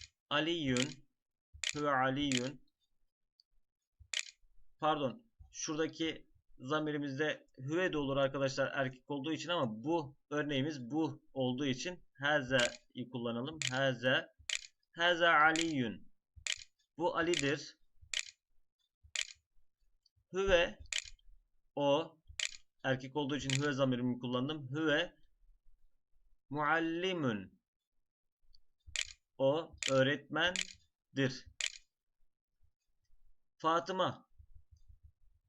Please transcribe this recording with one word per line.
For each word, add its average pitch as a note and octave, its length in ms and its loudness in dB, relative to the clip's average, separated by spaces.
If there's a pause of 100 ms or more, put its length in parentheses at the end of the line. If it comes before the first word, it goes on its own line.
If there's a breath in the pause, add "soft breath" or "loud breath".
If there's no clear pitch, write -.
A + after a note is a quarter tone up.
(300)
Aliyun. D3 760 0 (680)
Hüve D3 160 0
aliyun. C3+ 720 2 (2250)
Pardon. D3 420 0 (300)
Şuradaki D#3+ 760 -4 (320)
zamirimizde D3+ 880 -2 (120)
hüve E3+ 340 0
de D3+ 60 -2
olur C#3 180 0
arkadaşlar C3+ 580 0
erkek C3 360 -4
olduğu C#3+ 220 -4
için C#3+ 160 -4
ama A#2+ 360 0
bu D3+ 320 -2 (140)
örneğimiz C#3+ 600 -2
bu D3 320 -2 (120)
olduğu C3 320 0
için E3+ 340 -4 (120)
haze'yi B2+ 960 0
kullanalım. A#2+ 480 -4 (120)
Haze. C3 580 2 (640)
Haze E3+ 360 4
aliyun. D#3 800 4 (880)
Bu E3+ 200 0
Ali'dir. E3 600 0 (2500)
Hüve. F#3+ 460 4 (960)
O. C#3+ 400 2 (680)
Erkek C3 320 -2
olduğu D3 200 -2
için C3 140 -4
hüve C#3+ 220 2
zamirimi B2+ 460 2
kullandım. B2+ 520 -4
Hüve D#3 460 0 (1300)
muallimun. D#3 1080 0 (1800)
O D3 340 2 (180)
öğretmendir. C#3 1600 0 (2000)
Fatıma. E3+ 680 -2 (1200)